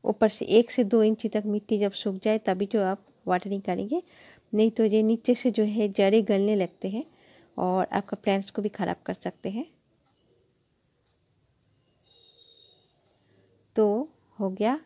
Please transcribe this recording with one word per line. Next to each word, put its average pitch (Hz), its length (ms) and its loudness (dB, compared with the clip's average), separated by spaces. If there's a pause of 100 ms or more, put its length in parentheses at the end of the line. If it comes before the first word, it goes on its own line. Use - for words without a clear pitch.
ऊपर 220 240 2
से - 220 -4
एक 233 200 6
से 247 140 0
दो 220 180 2
इंच 214 240 2
तक 214 200 -2
मिट्टी 208 320 -2
जब 202 160 0
सूख 190 280 -6
जाए 220 160 0
तभी 190 280 -2
जो 202 180 0
आप 190 200 -4 (220)
वाटरिंग 190 360 -2
करेंगे, 202 400 -4 (500)
नहीं 220 180 4
तो 226 140 0
ये 214 180 2
नीचे 226 320 2
से 247 160 0
जो 214 160 0
है 214 240 -2
जड़ें 202 380 4
गलने 202 280 2
लगते 185 320 -4
हैं 220 160 -6 (520)
और 185 360 0
आपका - 240 -4
प्लांट्स 196 340 -2
को - 120 -6
भी 208 80 -4
ख़राब 175 360 -6
कर 185 80 -6
सकते - 360 -10
हैं। 233 160 -8 (4000)
तो 214 100 6 (520)
हो 196 120 -4
गया 214 360 -2